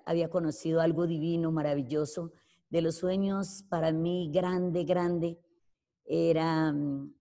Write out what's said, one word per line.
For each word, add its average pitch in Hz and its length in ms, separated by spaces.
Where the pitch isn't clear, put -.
había 170 240
conocido 165 500
algo 165 260
divino, 165 460
maravilloso. 151 800
De 165 100
los 160 160
sueños 196 720
para 160 240
mí 170 400
grande, 180 520
grande, 175 540
era, 160 680
mm, 143 480